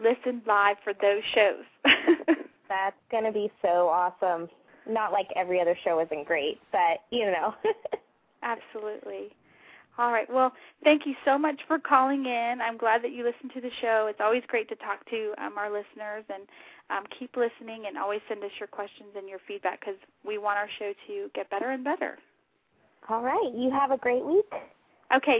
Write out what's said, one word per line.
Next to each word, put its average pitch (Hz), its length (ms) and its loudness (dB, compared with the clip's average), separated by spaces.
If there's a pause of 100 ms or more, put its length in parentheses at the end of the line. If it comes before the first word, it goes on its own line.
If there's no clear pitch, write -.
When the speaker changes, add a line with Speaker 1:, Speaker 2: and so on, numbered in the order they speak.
Speaker 1:
listen 247 460 0
live 202 360 4
for 208 100 -4
those 202 280 2 (140)
shows. 202 280 4 (220)
<laughs> 294 80 8 (760)
Speaker 2:
That's 190 280 -2 (160)
gonna 220 200 0
be 208 200 -2 (100)
so 175 260 4
awesome. 175 640 0 (400)
Not 214 220 0
like 196 240 0
every 180 260 2
other 175 220 2
show 170 160 2
isn't 156 260 -2
great, 156 340 -2 (120)
but, 175 400 2
you 233 160 0
know. 185 260 0 (460)
<laughs> - 420 -20
Speaker 1:
Absolutely. 214 880 -10 (720)
All 240 120 2
right. 226 160 0
Well, 254 260 2 (300)
thank 302 220 6
you 285 80 -4 (100)
so 277 140 4
much 294 300 0
for 320 100 2
calling 269 480 4
in. 240 380 -2
I'm 233 140 -4
glad 233 260 2
that 240 80 -4
you 240 120 -8
listened 240 300 -4
to 254 80 -10
the 247 80 -6 (100)
show. 220 300 2
It's 208 100 -10
always 220 280 2
great 226 220 -2
to 220 80 -8
talk 202 340 -8
to, 220 260 -6
um, 208 220 -8
our 208 100 -4
listeners, 208 640 -10
and, 196 140 -16 (420)
um, 196 140 -4 (160)
keep - 180 -10
listening 226 480 -4
and 196 100 -10
always 202 320 -4
send 208 160 -6
us 202 60 -8 (100)
your 214 60 -10
questions 202 500 -14
and 196 140 -12
your 190 180 -14
feedback 196 340 -6
'cause 196 160 -8 (280)
we 208 140 -6
want 202 180 0
our 208 100 -2 (120)
show 202 140 -6 (120)
to 202 300 -10
get 196 160 -6
better 202 180 -2
and 262 140 -4
better. 302 340 -4 (920)
Speaker 2:
All 226 140 0
right. 262 320 0
You 247 160 0
have 269 220 2
a 269 60 2
great 247 280 0
week. 349 260 2 (600)
Speaker 1:
Okay, 262 260 4